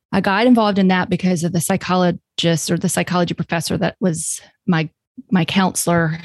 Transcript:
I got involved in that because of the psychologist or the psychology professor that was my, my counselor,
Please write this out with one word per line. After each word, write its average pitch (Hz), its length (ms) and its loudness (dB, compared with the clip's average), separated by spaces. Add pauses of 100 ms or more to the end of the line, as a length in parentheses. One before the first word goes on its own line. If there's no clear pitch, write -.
(120)
I 196 100 2
got 202 260 2
involved 214 320 2
in 190 80 4
that 185 220 2
because 175 340 0
of 170 80 -2
the 165 100 -2
psychologist 175 1080 0
or 170 60 0
the 180 120 -2
psychology 175 460 -2
professor 170 420 -4
that 185 220 -2
was 165 420 -4 (240)
my, 160 240 0 (400)
my 175 160 2
counselor, 170 600 0 (180)